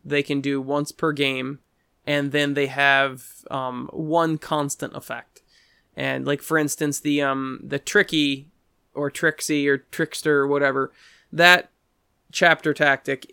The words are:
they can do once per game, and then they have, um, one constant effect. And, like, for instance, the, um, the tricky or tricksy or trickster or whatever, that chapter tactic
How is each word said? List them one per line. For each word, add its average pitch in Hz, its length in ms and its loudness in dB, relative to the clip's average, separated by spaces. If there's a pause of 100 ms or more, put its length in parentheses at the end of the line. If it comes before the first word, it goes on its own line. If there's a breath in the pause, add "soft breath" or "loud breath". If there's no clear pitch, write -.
they 143 200 0
can 139 180 -4
do 139 220 -2
once 143 300 -4
per 160 200 -2
game, 135 460 -2 (480)
and 143 260 -2
then 143 220 0
they 139 140 0
have, 139 840 0
um, 127 420 -6
one 160 460 0
constant - 580 -4
effect. - 460 -14 (520 soft breath)
And, 135 320 -4
like, 143 140 -2
for 165 160 -2
instance, 147 440 -2
the, 147 200 0
um, 135 420 -4
the 143 160 -6
tricky 147 720 0 (460)
or 143 160 -4
tricksy 151 580 0
or 139 80 4
trickster 151 600 -2
or 139 80 2
whatever, 139 440 0 (400 soft breath)
that 175 400 6 (600)
chapter 160 400 2
tactic 139 600 0